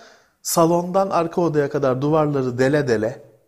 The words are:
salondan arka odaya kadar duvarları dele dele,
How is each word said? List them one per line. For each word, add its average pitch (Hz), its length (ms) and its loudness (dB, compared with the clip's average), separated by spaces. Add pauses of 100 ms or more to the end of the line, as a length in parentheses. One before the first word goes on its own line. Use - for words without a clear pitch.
(420)
salondan 175 680 0
arka 165 300 -2
odaya 151 300 0
kadar 131 320 0
duvarları 147 560 0
dele 135 300 2
dele, 110 340 -2 (240)